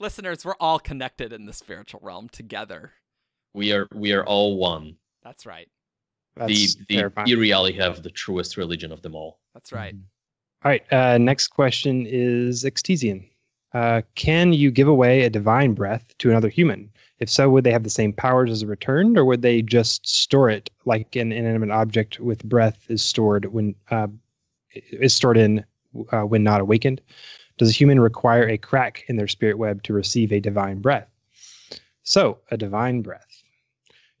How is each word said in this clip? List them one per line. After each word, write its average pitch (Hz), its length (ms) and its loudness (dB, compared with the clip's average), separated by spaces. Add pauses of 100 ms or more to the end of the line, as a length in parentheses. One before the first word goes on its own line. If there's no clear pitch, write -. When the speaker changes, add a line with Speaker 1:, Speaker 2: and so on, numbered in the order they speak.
Speaker 1:
listeners, 190 440 -12
we're 185 140 -10
all 160 220 -2
connected 127 520 -12
in 107 140 -18
the 98 60 -20
spiritual - 500 -20
realm 98 260 -18
together. 101 640 -16 (640)
Speaker 2:
We 104 180 -2
are, 101 220 -2
we 104 180 -4
are 98 140 0
all 101 320 0
one. 82 380 -4 (260)
Speaker 1:
That's 123 240 -20
right. 85 220 -20 (680)
Speaker 2:
The, - 120 -18
Speaker 3:
That's 104 280 0
Speaker 2:
the - 100 -14 (120)
Speaker 3:
terrifying. 104 320 -4
Speaker 2:
Iriali 101 480 2
have 87 260 -4
the 85 80 -14
truest - 460 -8
religion 85 340 -8
of 80 120 -18
them 80 120 -16
all. 78 240 -16 (160)
Speaker 1:
That's - 180 -20
right. 107 220 -14
Speaker 3:
Mm-hmm. - 720 -14
All 143 60 2
right, - 200 -4
uh, 127 260 4
next 123 300 2
question 131 560 -2
is 123 600 -2
Extesian. 123 600 -4 (500)
Uh, 117 260 0 (160)
can 170 380 2
you 143 180 4
give 135 160 4
away 127 340 6
a 120 80 2
divine 110 440 2
breath 101 440 -6
to 123 120 2
another 113 180 4
human? 107 420 0 (300)
If 113 80 -6
so, 139 220 4
would 131 140 6
they 120 80 4
have 117 100 0
the 107 80 -6
same 104 220 -2
powers 127 380 0
as 110 120 -4
a 107 40 -6
returned, 165 520 0
or 143 60 6
would 123 180 2
they 120 180 2
just 113 460 0
store - 420 2
it 107 220 -4 (140)
like 110 320 -4
an 113 160 -4
inanimate 110 400 -2
object 110 480 -2
with 117 240 -4
breath 113 340 2 (100)
is 113 140 -4
stored 104 440 0
when, 104 280 -4 (160)
uh, 110 160 -2 (680)
is 127 420 -2
stored 120 220 4
in, 107 280 4 (480)
uh, 110 100 0
when 104 220 2
not 104 160 4
awakened? 113 400 0 (580)
Does 117 120 6
a - 20 2
human 139 280 6
require 117 480 4
a 110 80 -2
crack 123 520 -4
in 113 80 -6
their 104 120 -2
spirit 107 300 -2
web 104 240 -4
to - 100 -8
receive 107 400 -2
a 101 80 0
divine 98 400 -4
breath? 127 280 -2 (960)
So, 156 340 2 (140)
a 117 40 -4
divine 110 460 -4
breath. - 400 -18 (760)